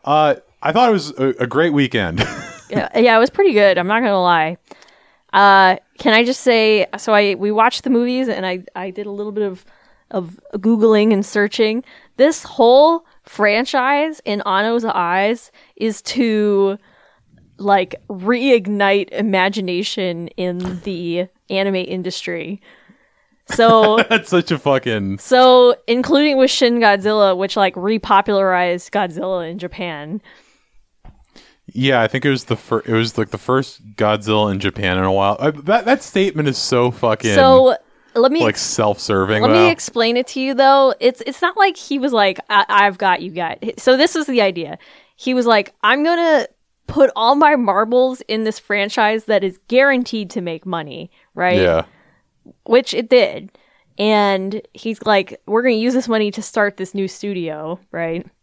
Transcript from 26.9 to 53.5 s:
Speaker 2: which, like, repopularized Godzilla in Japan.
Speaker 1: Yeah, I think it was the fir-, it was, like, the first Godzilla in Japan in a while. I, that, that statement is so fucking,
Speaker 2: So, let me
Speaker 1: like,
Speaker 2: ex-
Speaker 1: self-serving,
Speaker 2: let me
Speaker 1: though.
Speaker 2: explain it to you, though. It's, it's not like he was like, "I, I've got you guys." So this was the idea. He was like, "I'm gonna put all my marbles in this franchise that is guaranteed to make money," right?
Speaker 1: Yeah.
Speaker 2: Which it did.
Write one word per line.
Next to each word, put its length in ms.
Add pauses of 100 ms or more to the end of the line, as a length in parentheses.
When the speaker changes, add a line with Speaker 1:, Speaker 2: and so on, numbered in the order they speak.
Speaker 2:
which, 200
like, 180
repopularized 1160
Godzilla 600
in 80
Japan. 640 (1500)
Speaker 1:
Yeah, 360
I 60
think 160
it 60
was 140
the 120
fir-, 240
it 120
was, 240
like, 140
the 80
first 580
Godzilla 560
in 80
Japan 380
in 60
a 80
while. 280
I, 100
that, 340
that 180
statement 460
is 100
so 320
fucking, 440
Speaker 2:
So, 420 (380)
let 180
me 80
Speaker 1:
like, 140
Speaker 2:
ex- 80
Speaker 1:
self-serving, 800
Speaker 2:
let 80
me 80
Speaker 1:
though. 100
Speaker 2:
explain 480
it 120
to 120
you, 140
though. 460
It's, 260
it's 140
not 160
like 200
he 220
was 140
like, 260 (120)
"I, 180
I've 300
got 240
you 80
guys." 280 (200)
So 180
this 180
was 120
the 160
idea. 340 (400)
He 160
was 140
like, 260 (100)
"I'm 220
gonna 420 (420)
put 280
all 200
my 200
marbles 680
in 220
this 140
franchise 640
that 180
is 160 (100)
guaranteed 600
to 120
make 240
money," 440 (240)
right? 240
Speaker 1:
Yeah. 260 (800)
Speaker 2:
Which 280
it 160
did. 420 (460)